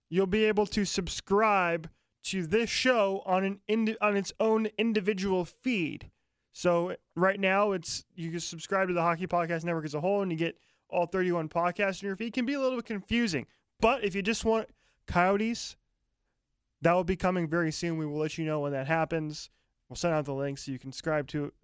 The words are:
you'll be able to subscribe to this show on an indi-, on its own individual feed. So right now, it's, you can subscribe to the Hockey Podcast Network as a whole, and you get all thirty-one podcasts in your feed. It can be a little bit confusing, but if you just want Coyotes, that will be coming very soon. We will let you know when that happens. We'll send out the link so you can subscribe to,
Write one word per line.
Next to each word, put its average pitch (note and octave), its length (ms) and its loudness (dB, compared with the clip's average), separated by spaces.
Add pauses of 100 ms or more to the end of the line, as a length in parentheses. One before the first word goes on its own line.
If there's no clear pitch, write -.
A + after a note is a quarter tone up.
you'll F#3 180 2
be G#3+ 180 2
able G#3 220 2
to G3+ 180 0
subscribe F#3 1040 0 (360)
to F#3+ 200 -2
this G#3+ 240 2
show G#3 560 2
on F#3+ 200 2
an G3+ 240 -4
indi-, A3 320 2
on G#3 160 4
its G3 220 -2
own A3 280 4 (100)
individual G3+ 680 0
feed. F#3 680 -4 (400)
So F3 440 0 (200)
right F#3+ 240 2
now, G3 320 4
it's, - 320 -6 (120)
you E3 160 -8
can E3+ 80 -6
subscribe F#3 500 -2
to F3+ 40 0
the E3+ 80 2
Hockey E3+ 260 0
Podcast E3+ 360 0
Network E3 220 -2
as D3 80 -6
a D3 80 -4
whole, G3 220 2
and F#3 80 -2
you D#3+ 60 -2
get D#3+ 200 -2 (320)
all F3 160 0
thirty-one F3 440 0
podcasts F3 520 0
in G3 60 -6
your F#3+ 80 -4
feed. A3+ 140 -6
It A3+ 40 -8
can B3 120 0
be C#4+ 100 -2
a C#4 40 -2
little C4 200 0
bit A#3 60 -8
confusing, G#3+ 600 -2 (340)
but A#3 240 4
if F#3+ 120 -2
you G3 80 -2
just G#3+ 200 -2
want A3 240 2 (380)
Coyotes, G3+ 720 0 (1040)
that E3 120 4
will F#3 100 2
be F3+ 120 -2
coming F3+ 320 0
very D#3+ 240 -2
soon. E3 260 -4
We D#3 100 -4
will D3 100 -6
let D3+ 220 -4
you D#3+ 60 -4
know D3+ 140 -2
when C#3+ 120 -2
that C3+ 160 -4
happens. D#3 640 -2 (360)
We'll B2+ 100 -14
send E3+ 180 0
out D3 100 0
the C#3+ 80 -6
link C#3 240 -4
so - 140 -10
you B2+ 80 -8
can C3+ 120 -14
subscribe D3+ 360 -2
to, D3 260 -4 (100)